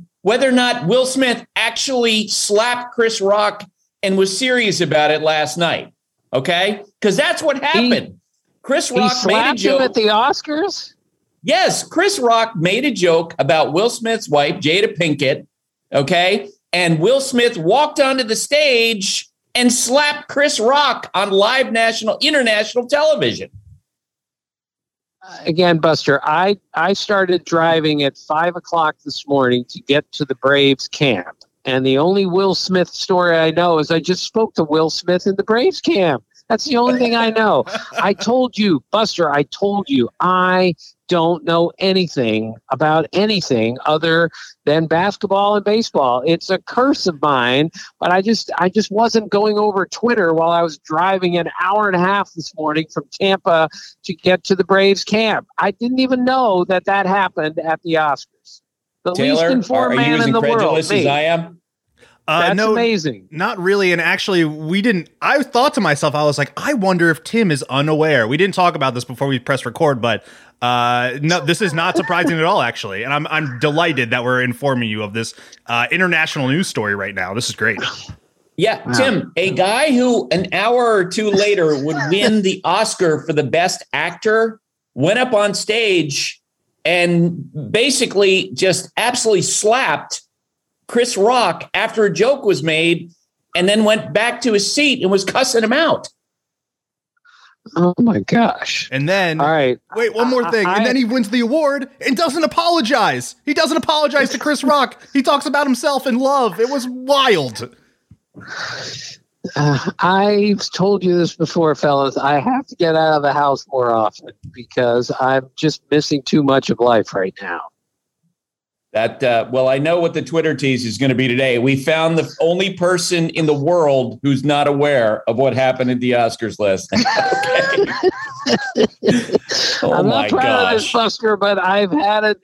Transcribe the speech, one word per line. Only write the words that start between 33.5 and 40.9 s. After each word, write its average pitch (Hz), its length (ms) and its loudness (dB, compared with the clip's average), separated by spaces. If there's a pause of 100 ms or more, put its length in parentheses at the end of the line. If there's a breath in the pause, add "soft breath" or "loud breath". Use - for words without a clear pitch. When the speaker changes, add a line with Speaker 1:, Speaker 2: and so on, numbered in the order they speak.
Speaker 2:
know 170 260 2
is 151 120 -2
I 165 100 2
just 175 240 -4
spoke 220 300 -2
to 170 100 0
Will 156 260 0
Smith - 360 -2
in 190 100 0
the 196 80 -2
Braves 254 360 0
camp. 175 440 0 (240 soft breath)
That's 220 160 0
the 285 120 -2
only 247 220 2
thing 240 160 0
I 226 160 0
know. 214 340 2 (160)
Speaker 3:
<laughs> - 220 -6
Speaker 2:
I 196 120 2
told 247 440 -2
you, 190 320 2
Buster, 190 400 0
I 143 140 0
told 202 440 -4
you, 127 200 0 (120)
I 185 540 2 (340 loud breath)